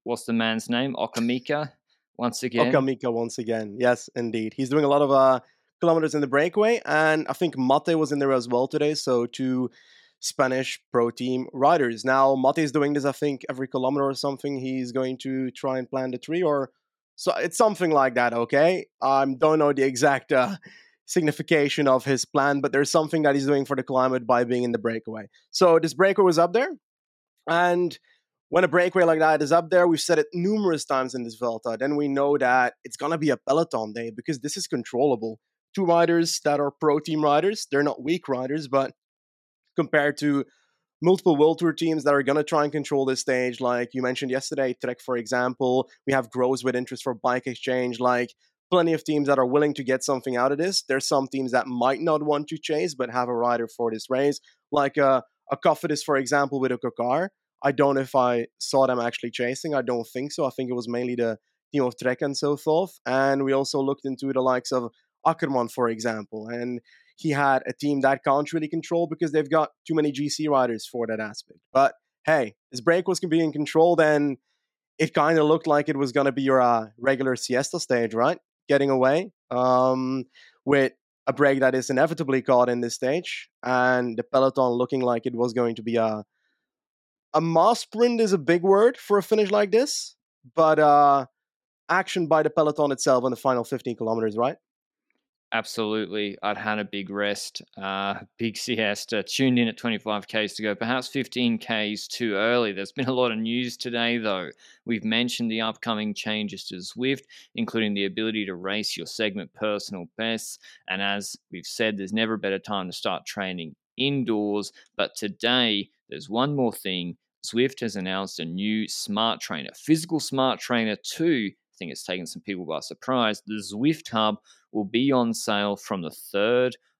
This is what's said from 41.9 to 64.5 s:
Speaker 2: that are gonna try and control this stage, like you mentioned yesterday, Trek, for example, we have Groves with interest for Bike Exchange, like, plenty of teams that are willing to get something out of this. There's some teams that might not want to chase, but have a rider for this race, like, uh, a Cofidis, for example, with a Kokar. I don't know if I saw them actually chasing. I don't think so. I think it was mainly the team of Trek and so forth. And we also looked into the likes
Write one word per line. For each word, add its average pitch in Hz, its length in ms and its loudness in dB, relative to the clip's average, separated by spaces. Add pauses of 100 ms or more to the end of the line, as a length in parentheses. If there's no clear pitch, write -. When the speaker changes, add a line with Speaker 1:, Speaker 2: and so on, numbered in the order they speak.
Speaker 2:
that 143 100 4
are 143 80 4
gonna 143 220 0
try 151 200 2
and 143 80 -2
control 143 340 -2
this 131 160 -2
stage, 127 380 0
like 123 340 -2
you 127 100 -4
mentioned 127 260 -2
yesterday, 131 500 -2
Trek, 123 220 -6
for 127 160 -4
example, 127 720 0 (160)
we 135 80 0
have 127 160 0
Groves 127 340 0
with 127 120 0
interest 123 260 -6
for 127 140 -4
Bike 127 320 -2
Exchange, 123 520 -4
like, 123 360 0 (340)
plenty 165 240 4
of 156 100 -2
teams 147 240 0
that 139 120 4
are 127 80 4
willing 147 260 2
to 143 100 -8
get 127 200 -2
something 131 340 -2
out 131 140 2
of 143 80 -4
this. 190 240 -2
There's 135 240 -2
some 135 200 2
teams 131 260 -4
that 123 120 2
might 123 360 0
not 156 200 0
want 147 280 -2
to 160 100 -8
chase, 156 340 -4
but 123 160 -6
have 123 200 -2
a 123 60 -2
rider 117 320 0
for 117 240 -4
this 110 200 -8
race, 139 280 0 (320)
like, 143 280 0
uh, 135 240 4 (300)
a 135 40 -4
Cofidis, 151 440 0
for 147 140 0
example, 139 460 0
with 127 100 0
a 123 60 -4
Kokar. 127 500 -2 (340)
I 143 120 2
don't 139 220 4
know 135 60 0
if 131 140 -6
I 123 300 2 (120)
saw 135 300 2
them 123 140 0
actually 117 300 -4
chasing. 131 440 -4
I 135 60 0
don't 120 260 -2
think 139 240 -8
so. 160 140 -4
I 131 40 -2
think 127 200 -6
it 127 60 -4
was 117 120 -6
mainly 123 280 -4
the 117 240 -2 (340)
team 143 100 2
of 123 140 -2
Trek 127 240 -2
and 139 160 -4
so 147 180 0
forth. 165 500 -2
And 135 380 2
we 135 80 0
also 135 300 0
looked 139 240 -2
into 135 260 -6
the 131 80 0
likes 127 320 0